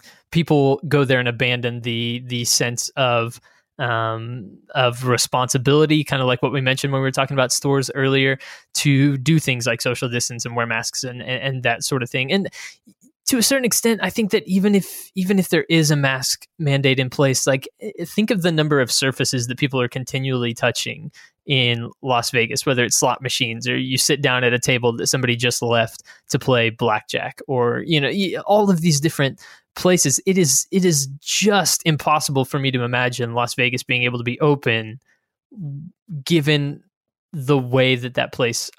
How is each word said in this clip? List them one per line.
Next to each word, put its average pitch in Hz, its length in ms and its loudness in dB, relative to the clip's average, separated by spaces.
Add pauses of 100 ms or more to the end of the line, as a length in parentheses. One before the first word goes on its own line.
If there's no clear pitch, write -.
(300)
people 139 580 2
go 143 160 2
there 127 160 2
and 123 80 -2
abandon 120 540 -2
the, 117 440 -4
the 120 180 -4
sense 120 520 -2
of, 120 440 0 (380)
um, 113 800 -4 (160)
of 127 320 0
responsibility, 139 960 2
kinda 135 220 -2
like 123 180 0
what 131 100 0
we 143 80 0
mentioned 131 320 0
when 135 100 0
we 135 40 0
were 131 60 0
talking 139 220 -2
about 127 180 2
stores 139 420 0
earlier, 135 440 2 (360)
to 139 440 4
do 156 200 2
things 123 280 -2
like - 160 -2
social 127 260 -2
distance 120 380 -4
and 120 100 -8
wear 117 100 0
masks 113 380 -6
and, 123 160 -10
and, 127 220 -6
and 131 200 -4
that 117 220 -2
sort 131 180 -2
of 117 80 -6
thing. 131 220 -2
And 196 160 0 (760)
to 254 120 2
a 220 40 2
certain 262 220 2
extent, 226 380 2
I 180 80 -2
think 214 220 -2
that 220 140 2
even 196 280 2
if, - 400 -2
even 190 240 0
if 180 120 0
there 165 180 2
is 160 220 4
a 151 60 4
mask 135 500 -2 (120)
mandate 139 400 2
in 127 100 0
place, 135 380 2
like, 135 220 0 (120)
i-, 170 240 -8
think 214 260 0
of 196 120 0
the 175 80 2
number 151 300 2
of 123 100 0
surfaces 127 560 -2
that 123 120 -8
people 131 220 -2
are 120 80 0
continually 131 680 -4
touching 123 580 -4 (340)
in 120 440 0 (120)
Las 120 280 0
Vegas, 117 360 0
whether 123 180 2
it's 107 120 0
slot 127 260 0
machines 120 460 -4
or 123 80 0
you 131 200 -4
sit 143 260 0
down 127 220 2
at 120 80 2
a 123 60 2
table 120 380 0
that 123 100 -6
somebody 123 300 0
just 120 260 -2
left 117 400 0 (280)
to 143 80 0
play 117 320 2
blackjack, 113 760 -4
or, 123 400 0
you 156 140 2
know, 135 80 0
y-, 175 280 -2 (100)
all 208 240 4
of 175 100 2
these 156 200 2
different 143 400 -2 (340)
places. 180 520 2
It 190 100 2
is, 165 340 2
it 190 140 2
is 147 220 2 (140)
just 196 640 0
impossible 151 580 2
for 147 140 -4
me 135 140 -2
to 127 100 0
imagine 123 520 0
Las 120 200 -2
Vegas 123 280 0
being 123 200 -2
able 123 160 0
to 120 60 -6
be 123 160 -4
open 123 600 0 (1200)
given 147 580 0 (500)
the 143 240 2
way 127 400 2
that 123 180 -6
that - 180 -2
place - 460 -2